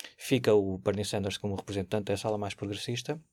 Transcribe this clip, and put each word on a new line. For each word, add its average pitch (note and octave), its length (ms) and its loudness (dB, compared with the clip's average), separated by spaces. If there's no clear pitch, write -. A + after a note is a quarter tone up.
Fica A#2+ 360 4
o G2 260 4
Bernie G2+ 260 0
Sanders G2 320 -2
como G2+ 180 -2
representante G2 500 -2
dessa G2+ 220 -2
ala G#2+ 100 0
mais G2+ 180 -4
progressista. A#2+ 640 -4